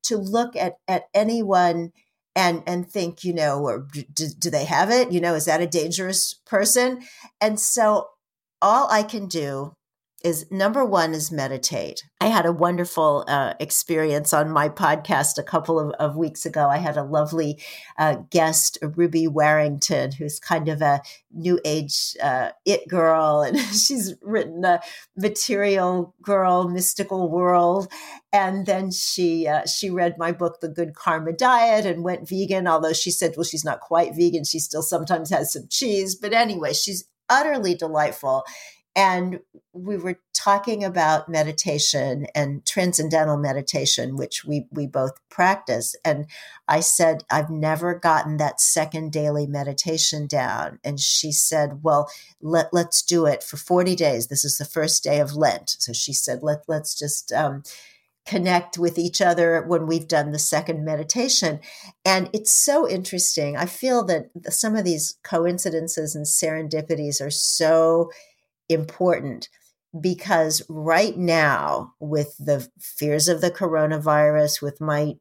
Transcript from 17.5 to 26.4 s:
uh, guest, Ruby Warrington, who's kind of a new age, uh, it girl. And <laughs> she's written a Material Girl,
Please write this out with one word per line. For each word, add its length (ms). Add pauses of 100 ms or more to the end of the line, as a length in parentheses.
uh, 200 (140)
guest, 520
Ruby 460
Warrington, 840
who's 280
kind 280
of 140
a 200 (300)
new 320
age, 560
uh, 300 (140)
it 240
girl. 540
And 160
<laughs> 20
she's 600
written 440
a 160 (360)
Material 960 (100)
Girl, 440